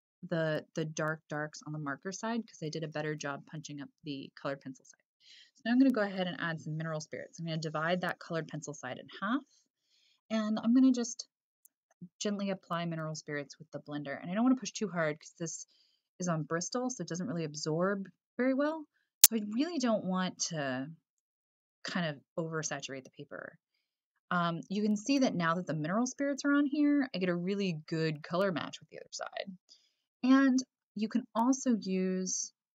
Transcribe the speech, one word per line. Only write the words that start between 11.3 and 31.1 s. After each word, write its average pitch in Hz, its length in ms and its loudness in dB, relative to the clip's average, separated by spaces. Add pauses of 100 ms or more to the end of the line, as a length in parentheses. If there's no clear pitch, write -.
gently 202 320 -2
apply 170 340 -4
mineral 160 300 -4
spirits 147 440 -8
with - 120 -20
the 143 100 -10
blender. 143 400 -6
And 170 100 -6
I 185 40 -2
don't 226 100 4
wanna 262 120 6
push 196 160 -6
too 214 160 -4
hard 160 300 0
'cause - 200 -20
this - 280 -6 (520)
is 180 100 -4
on 160 140 0
Bristol, 175 480 -2
so 254 100 -8
it 170 80 -6
doesn't 170 180 -4
really 170 180 -2
absorb 170 640 -2 (260)
very 254 160 2
well. 302 340 -2 (360)
So 226 140 8
I 220 40 0 (120)
really 311 260 0
don't 226 260 2
want 185 340 0 (100)
to 139 420 -2 (920)
kind 175 240 -2
of 139 160 -4 (160)
oversaturate 151 640 -4
the - 60 -20
paper. - 480 -14 (720)
Um, 170 380 2
you 202 140 0
can 214 160 4
see 277 220 2
that 254 140 4
now 170 200 2
that 180 120 -2
the - 60 -2
mineral 175 340 0
spirits 277 380 -2
are 285 80 4
on 285 140 6
here, 294 480 4
I 180 40 -2
get 180 120 2
a 175 40 4
really 185 380 2 (140)
good 160 360 0
color 185 300 0
match - 280 -6
with - 100 -20
the - 80 -14
other - 140 -18
side. - 440 -8 (680)
And 262 380 8 (320)
you 214 140 -2
can - 260 0